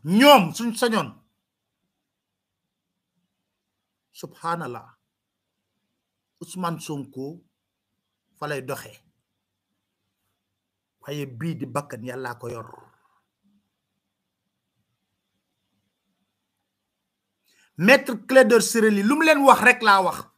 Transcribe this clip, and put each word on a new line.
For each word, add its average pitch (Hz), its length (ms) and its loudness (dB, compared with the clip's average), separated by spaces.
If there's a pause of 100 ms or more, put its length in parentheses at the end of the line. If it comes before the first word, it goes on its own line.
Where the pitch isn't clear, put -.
ñoom 240 340 8 (120)
suñ 233 200 -6
sañoon, 214 340 -2 (3000)
subhanallah, 156 720 -12 (1500)
Ousmane 170 400 -8
Sonko 135 440 -14 (1160)
fa - 40 -12
lay 143 160 -8
doxee. - 360 -14 (2000)
Waaye 143 220 -12
bii 135 300 -10
di 131 100 -12
bakkan 123 380 -12
Yàlla 127 340 -12
ko 120 100 -18
yor. 113 200 -16 (4000)
Maître 247 360 4 (120)
Clédor 240 360 6
Ciré 220 280 0
Ly 196 120 -2
lu 233 140 0
mu 320 80 0
leen 294 200 4
wax 262 180 6
rek - 200 2
laa 202 200 4
wax. 170 160 -4 (200)